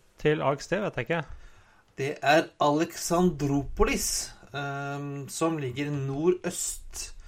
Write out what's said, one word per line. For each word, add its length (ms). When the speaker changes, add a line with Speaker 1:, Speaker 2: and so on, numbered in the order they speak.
Speaker 1:
til 240
A 80
X 160
D, 160
vet 160
jeg 60
ikke. 160
Speaker 2:
Det 240
er 240
Alexandroupolis, 1700
ehm, 720
som 300
ligger 320
nordøst 1160